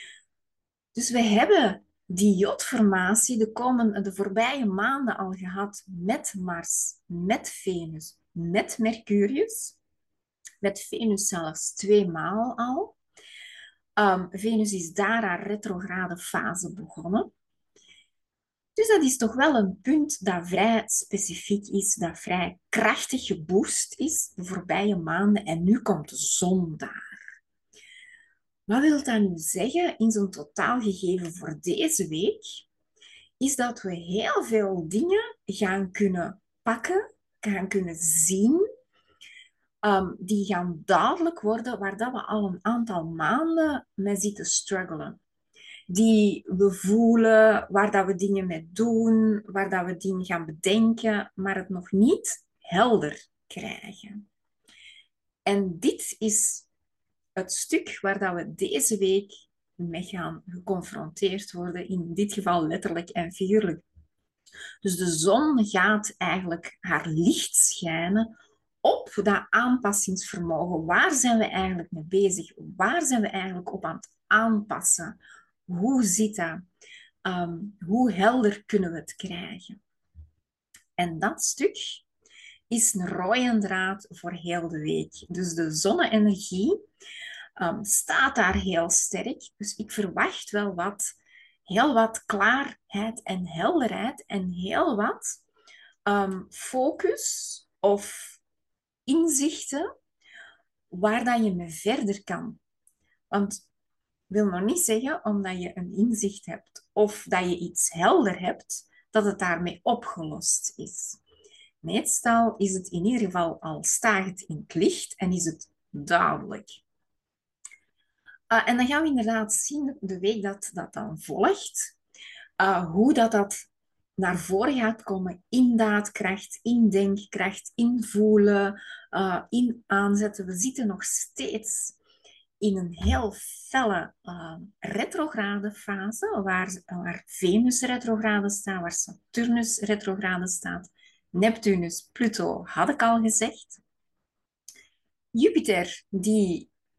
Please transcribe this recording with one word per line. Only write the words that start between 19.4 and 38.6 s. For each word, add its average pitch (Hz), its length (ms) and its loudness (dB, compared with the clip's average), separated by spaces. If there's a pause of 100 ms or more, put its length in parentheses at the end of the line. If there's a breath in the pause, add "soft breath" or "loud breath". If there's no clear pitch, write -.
een 196 260 2
punt 294 440 0
dat 175 220 0
vrij 202 380 4
specifiek - 800 -4
is, - 280 0
dat 165 240 -4
vrij 180 400 -4 (100)
krachtig 220 560 0
geboost 180 760 -2
is - 360 -4
de 180 80 -10
voorbije 185 520 -2
maanden. 180 500 2
En 165 180 -4
nu 202 180 4
komt 156 280 -2
de - 60 -14
zon 180 640 0
daar. - 640 -14 (1200 loud breath)
Wat 226 180 2
wil 294 220 4
dat 226 180 2
nu 185 160 2
zeggen 247 600 -2
in 220 140 4
zijn 202 180 0
totaalgegeven 185 1040 -2
voor 156 260 -10
deze 196 480 0
week? 175 360 -2 (920 soft breath)
Is 269 180 0
dat 240 260 -4
we 180 140 -6
heel 196 480 -2
veel 202 440 0
dingen 370 580 0
gaan 190 460 -2
kunnen 185 500 -2 (200)
pakken, 339 540 -2 (240)
gaan 196 280 -2
kunnen 185 280 -2
zien, 233 720 2 (1080 loud breath)